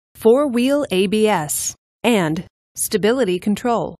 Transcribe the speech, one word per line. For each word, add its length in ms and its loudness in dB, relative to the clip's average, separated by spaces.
four-wheel 760 2
A 160 2
B 220 2
S, 460 -2
and 420 0
stability 640 -2
control. 600 -4